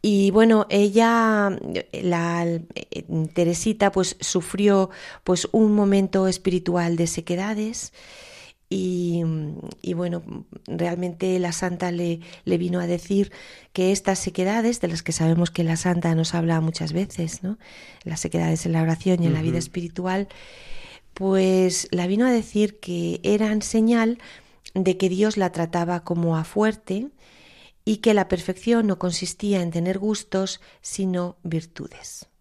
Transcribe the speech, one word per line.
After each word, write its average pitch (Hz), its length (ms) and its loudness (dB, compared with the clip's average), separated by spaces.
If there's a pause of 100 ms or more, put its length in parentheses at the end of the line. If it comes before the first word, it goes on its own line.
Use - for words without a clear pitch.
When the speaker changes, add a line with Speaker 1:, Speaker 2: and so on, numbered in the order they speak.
Speaker 1:
Y 196 280 4
bueno, 220 400 6
ella, 214 840 4 (360)
la, 170 540 0
eh, 165 580 -6 (300)
Teresita, 190 580 2
pues 185 280 0
sufrió, 190 680 2 (340)
pues, 180 280 0
un 220 220 6
momento 196 520 2
espiritual 175 720 0
de 170 100 2
sequedades 202 880 -6 (760)
y, 180 520 -2 (600)
y 180 120 -6
bueno, 170 280 -4 (440)
realmente 175 720 -2
la 175 140 -2
santa 175 380 -4
le, 170 300 -2 (240)
le 180 120 0
vino 175 240 -2
a 175 60 -4
decir 175 440 0 (440)
que 185 180 2
estas 196 280 0
sequedades, 220 600 -2
de 180 80 -2
las 165 140 -4
que 165 100 -6
sabemos 165 380 2
que 170 140 -2
la 165 120 0
santa 170 380 0
nos 160 200 0
habla 165 280 0
muchas 160 320 -4
veces, 175 480 -4
¿no? 196 160 -6 (460)
Las 160 160 -8
sequedades 165 440 -2
en 170 80 -2
la 165 100 2
oración 170 400 0
y 170 40 2
en 160 80 2
la 156 80 -2
vida 160 120 0
Speaker 2:
Ujú. 123 40 0
Speaker 1:
espiritual, 180 720 -4 (840)
pues 185 760 2
la 180 160 0
vino 208 200 2
a 262 40 4
decir 214 500 0
que 170 420 -4
eran 208 380 2
señal 226 580 2 (540)
de 185 240 2
que 190 140 2
Dios 208 260 2
la 185 140 2
trataba 170 540 -2
como 170 320 0
a 160 80 0
fuerte 214 640 -2 (760)
y 214 120 0
que 214 180 4
la 190 140 4
perfección 202 580 0
no 185 140 0
consistía 180 640 -2
en 170 100 -4
tener 175 260 0
gustos, 196 640 -2 (200)
sino 180 600 -4
virtudes. - 880 -10 (120)